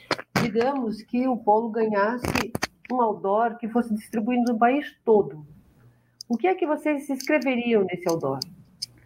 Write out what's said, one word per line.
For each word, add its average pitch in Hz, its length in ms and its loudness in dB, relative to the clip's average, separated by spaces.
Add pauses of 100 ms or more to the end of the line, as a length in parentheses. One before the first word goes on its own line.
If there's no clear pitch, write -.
(420)
Digamos 233 600 -2
que 247 240 -2
o 254 120 0
Polo 220 320 2
ganhasse 220 840 -2 (400)
um 247 100 0
outdoor 214 560 2
que 226 100 -6
fosse 233 260 0
distribuído 240 580 0
no 220 60 0
país 254 280 4 (180)
todo. 208 420 2 (800)
O 233 80 0
que 349 100 -2
é 370 80 2
que 370 120 -2
vocês 294 420 -2
escreveriam 247 760 0
nesse 180 240 -4
outdoor? 147 300 -2 (680)